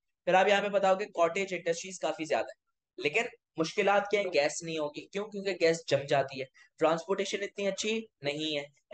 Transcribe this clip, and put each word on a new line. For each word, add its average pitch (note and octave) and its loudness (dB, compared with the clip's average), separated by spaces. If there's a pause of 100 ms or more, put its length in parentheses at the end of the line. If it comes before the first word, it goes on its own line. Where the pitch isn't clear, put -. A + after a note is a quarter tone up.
(240)
फिर F3 2
आप F#3+ 6
यहाँ G3+ 4
पे G#3 -2
बताओगे, G3 2
cottage F#3 0
industries E3+ -4
काफी D#3+ -4
ज्यादा B2 0
है, - -20 (340)
लेकिन G3+ 0 (300)
मुश्किलात G3 2
क्या G#3 2
है? F#3 -4
गैस D3+ 0
नहीं D#3+ -6
होगी। D3 -6
क्यों? G3 -4
क्योंकि G3 -6
गैस E3 2
जम C#3 4
जाती C3+ 0
है। C3 -8 (320)
ट्रांसपोर्टेशन F#3+ 0
इतनी G3+ -6
अच्छी A3 -2 (180)
नहीं D3+ -4
है, C#3+ -4 (300)